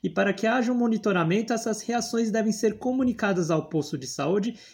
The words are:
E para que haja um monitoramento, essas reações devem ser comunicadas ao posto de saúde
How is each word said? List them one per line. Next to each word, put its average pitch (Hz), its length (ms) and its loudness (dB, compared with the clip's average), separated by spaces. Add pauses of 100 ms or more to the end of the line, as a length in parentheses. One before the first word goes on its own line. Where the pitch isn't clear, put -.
E 165 80 -2
para 190 240 0
que 196 100 -4
haja 240 280 2
um - 20 2
monitoramento, 220 760 2
essas 220 300 -2
reações 233 500 -2
devem 220 180 2
ser 214 300 0
comunicadas 233 680 0
ao 156 200 0
posto 151 280 -2
de 131 120 -8
saúde 196 500 -2 (160)